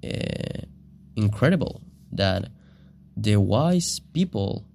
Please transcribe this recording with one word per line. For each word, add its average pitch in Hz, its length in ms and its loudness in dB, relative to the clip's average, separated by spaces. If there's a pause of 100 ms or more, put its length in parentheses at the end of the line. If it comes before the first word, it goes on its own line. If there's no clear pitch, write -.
uh, - 600 -6 (500)
incredible, 123 680 0 (300)
that 95 380 0 (680)
the 107 200 2
wise 139 640 2 (120)
people 170 640 -2